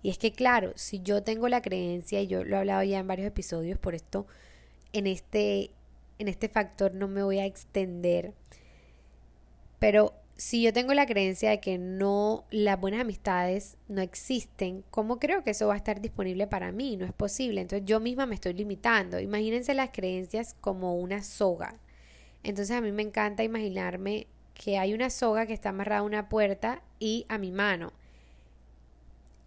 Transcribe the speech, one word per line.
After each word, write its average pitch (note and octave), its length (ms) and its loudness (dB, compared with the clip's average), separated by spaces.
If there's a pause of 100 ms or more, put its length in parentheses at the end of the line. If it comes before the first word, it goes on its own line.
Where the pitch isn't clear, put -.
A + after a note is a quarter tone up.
Y G3 60 0
es F#3 80 -4
que, A3 140 0
claro, A#3 440 4
si - 260 -6
yo G3+ 220 2
tengo A3+ 240 0
la A#3+ 140 2
creencia, F3+ 600 -2
y G3 60 -2
yo F#3 160 -2
lo G3 120 0
he G3 40 4
hablado G3 240 2
ya G3 160 2
en F#3+ 80 -4
varios F#3+ 200 -2
episodios, F3 500 -4
por E3+ 180 -2
esto G3 300 -6 (680)
en G3+ 140 0
este, G3+ 640 0 (480)
en G#3+ 80 -4
este G#3+ 220 -2
factor G3 440 0
no G3 140 -4
me G3 160 -2
voy G3 160 2
a G3 60 0
extender, F3 880 -2 (1500)
pero G#3 360 6 (200)
si - 280 0
yo A3 100 6
tengo B3+ 220 2
la C#4+ 100 6
creencia G3+ 460 2
de G#3 80 4
que F#3+ 180 -2
no, G3 720 0
las G#3 320 2
buenas G3+ 200 0
amistades F#3+ 760 -2 (100)
no G3 140 -2
existen, F#3+ 880 -4
¿cómo A3+ 300 -2
creo E4 240 2
que G#3+ 80 0
eso G#3 160 2
va G#3 80 4
a - 20 -4
estar G3+ 240 -4
disponible G3 460 -2
para G3 240 -4
mí? A3+ 260 -4
No F3+ 80 -4
es F3+ 80 -8
posible. G#3 480 -2
Entonces F#3+ 240 -4
yo A3 140 4
misma B3 260 0
me A3+ 80 -4
estoy F3+ 200 -4
limitando. G3 680 0
Imagínense A3 560 0
las C4 160 0
creencias F#3 680 -4
como F#3 340 -2
una F#3 260 -2
soga. - 580 0 (640)
Entonces G3+ 340 -2
a A#3+ 60 0
mí G#3 100 -2
me G#3 120 -2
encanta G#3 400 0
imaginarme G3 840 -2 (300)
que G3 240 -2
hay G3 160 2
una B3 160 0
soga A3+ 340 2
que A3 80 -6
está G#3 160 -4
amarrada G3+ 300 0
a G#3 60 0
una G#3 220 -2
puerta G#3+ 540 0 (160)
y A3 320 -2
a A3 80 -2
mi F#3+ 140 -4
mano. F#3+ 420 0 (1500)